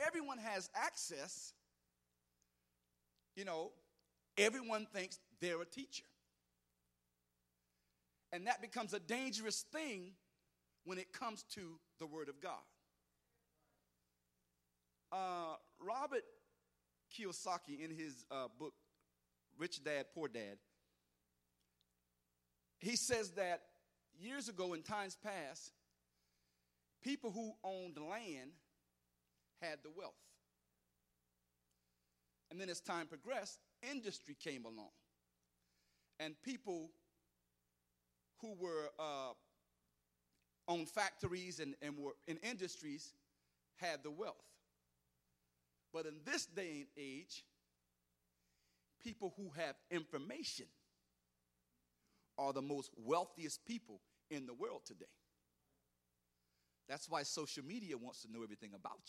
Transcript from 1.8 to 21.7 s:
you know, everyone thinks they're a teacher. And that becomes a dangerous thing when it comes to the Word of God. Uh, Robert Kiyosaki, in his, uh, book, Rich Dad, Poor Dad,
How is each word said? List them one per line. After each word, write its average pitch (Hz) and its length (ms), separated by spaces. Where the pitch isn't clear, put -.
you 196 80
know, 175 260
everyone 220 560
thinks 190 240
they're 170 220
a 175 40
teacher. - 380
And 180 140
that - 140
becomes 220 320
a 208 60
dangerous 220 600
thing 220 400
when 185 140
it 185 160
comes 220 300
to 165 240
the 165 60
Word 151 220
of 143 140
God. 180 100
Uh, 175 440
Robert 254 440
Kiyosaki, 175 640
in 160 120
his, 151 380
uh, 135 180
book, 151 140
Rich 160 260
Dad, 143 300
Poor 156 140
Dad, 107 300